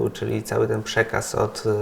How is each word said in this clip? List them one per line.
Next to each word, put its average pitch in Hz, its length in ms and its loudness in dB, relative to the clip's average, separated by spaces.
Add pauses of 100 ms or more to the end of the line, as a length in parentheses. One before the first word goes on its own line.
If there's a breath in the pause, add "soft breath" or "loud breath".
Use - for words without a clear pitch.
(140)
czyli 110 300 -2
cały 110 240 2
ten 110 160 0
przekaz - 520 0
od, 107 300 0
e, 110 40 2 (120)